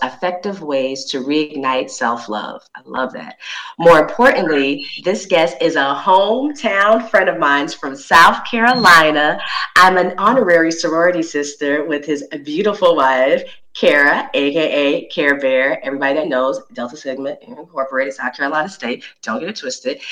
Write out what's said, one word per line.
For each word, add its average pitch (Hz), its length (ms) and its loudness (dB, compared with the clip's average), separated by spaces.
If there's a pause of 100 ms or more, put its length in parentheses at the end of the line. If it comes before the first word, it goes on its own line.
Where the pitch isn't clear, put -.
Effective 180 580 -6
Ways 135 440 -4
to 135 180 -6
Reignite 135 680 -2
Self-Love. 107 720 -6 (140)
I - 100 -20
love 127 280 -6
that. - 240 -14 (420)
More 170 200 8
importantly, 151 840 2 (180)
this 202 220 -2
guest 170 360 2
is 160 140 0
a 139 200 0
hometown 214 1120 2
friend 185 200 2
of 175 100 -4
mine 143 300 2
from 135 260 -10
South 180 500 4
Carolina. 180 920 4 (380)
I'm 185 200 6
an 185 200 0
honorary 185 540 4
sorority 165 520 0
sister 143 600 -4
with 147 200 -4
his 143 180 -4 (200)
beautiful 175 520 -2
wife, 135 480 0 (300)
Kara, 147 600 2
A 143 200 0
K 156 180 0
A 143 360 0
Care 143 300 0
Bear. 131 480 0
Everybody 139 300 -4
that 151 140 -4
knows, 131 320 -2 (100)
Delta 120 240 -10
Sigma 135 460 -10
Incorporated, 135 720 -8
South 131 200 -8
Carolina 151 360 -4
State. - 340 -10 (180)
Don't 113 200 -6
get 175 80 -8
it 214 80 -12
twisted. 131 420 -10 (120)